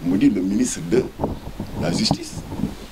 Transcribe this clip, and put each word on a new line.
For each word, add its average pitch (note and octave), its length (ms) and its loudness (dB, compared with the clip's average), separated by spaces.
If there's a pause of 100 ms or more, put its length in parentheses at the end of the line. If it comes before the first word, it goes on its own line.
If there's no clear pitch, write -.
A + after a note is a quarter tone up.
mu F2 140 2
di C#3 120 8
le G2 120 4
ministre G2+ 480 0
de - 140 4 (760)
la - 120 0
justice - 500 0 (500)